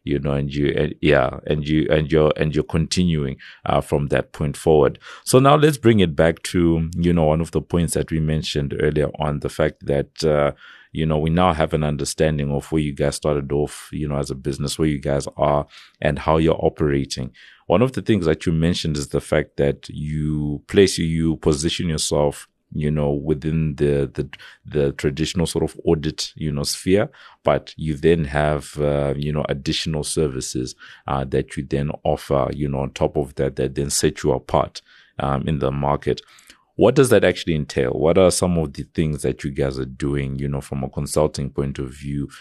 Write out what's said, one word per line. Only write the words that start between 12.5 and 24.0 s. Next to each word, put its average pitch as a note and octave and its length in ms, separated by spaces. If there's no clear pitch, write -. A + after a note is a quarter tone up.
of C#2+ 220
where D#2+ 80
you D2 140
guys C#2+ 220
started C#2+ 360
off, C#2+ 400
you D2+ 160
know, C#2+ 80
as C#2 140
a C#2 40
business, C#2 440
where D#2+ 100
you D2 120
guys C#2+ 360
are D2 300
and D2+ 180
how D#2+ 200
you're D#2+ 260
operating. C#2 640
One F#2 160
of B2+ 100
the - 80
things G2 240
that D#2+ 220
you F2 60
mentioned D#2+ 440
is C#2 120
the D2 120
fact - 380
that C#2+ 320
you D2+ 800
place, F#2+ 280
you E2 400
position D#2+ 540
yourself, D2 580
you D2 180
know, D2 200
within D2+ 640
the, C#2+ 360